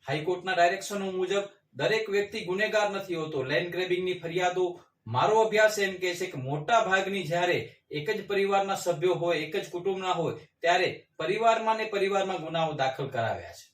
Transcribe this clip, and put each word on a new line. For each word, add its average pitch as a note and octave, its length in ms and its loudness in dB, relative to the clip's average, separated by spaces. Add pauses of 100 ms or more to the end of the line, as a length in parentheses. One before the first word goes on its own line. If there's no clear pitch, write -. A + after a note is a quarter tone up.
હાઈકોર્ટના F3+ 480 -2
ડાયરેક્શનો F#3+ 560 2
મુજબ F#3 320 0 (320)
દરેક G3+ 360 0
વ્યક્તિ G3+ 340 -2
ગુનેગાર G#3 460 0
નથી F#3+ 240 -6
હોતો. D3+ 280 -4
લેન્ડ D#3+ 280 -2
ગ્રેબિંગની F3+ 480 -2
ફરિયાદો, F3+ 600 -2 (260)
મારો G#3+ 340 4
અભ્યાસ G#3+ 380 4
એમ F#3+ 180 0
કહે F3+ 180 -2
છે F3+ 120 -6
કે D3 120 -8
મોટા D3 460 2
ભાગની F#3+ 380 0
જ્યારે E3+ 540 0 (140)
એક D3+ 200 -4
જ G3 160 -4
પરિવારના G3 480 2
સભ્યો F3 400 0
હોય, E3 240 0
એક D#3 180 -4
જ - 140 -4
કુટુંબના F#3 420 -2
હોય, D#3+ 220 0 (260)
ત્યારે F3 460 2 (120)
પરિવારમાં A3 580 2
ને A3 80 -2
પરિવારમાં G3 520 0
ગુનાઓ D#3+ 360 -2
દાખલ C3+ 360 -2
કરાવ્યા A2+ 440 -4
છે. - 220 -20